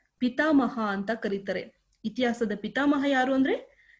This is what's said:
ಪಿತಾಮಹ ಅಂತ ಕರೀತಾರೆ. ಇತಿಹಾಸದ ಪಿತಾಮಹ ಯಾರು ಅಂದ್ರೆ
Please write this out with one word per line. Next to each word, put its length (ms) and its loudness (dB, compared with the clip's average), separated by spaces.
ಪಿತಾಮಹ 600 2
ಅಂತ 300 -2
ಕರೀತಾರೆ. 640 -4
ಇತಿಹಾಸದ 520 -2
ಪಿತಾಮಹ 520 0
ಯಾರು 260 2
ಅಂದ್ರೆ 200 2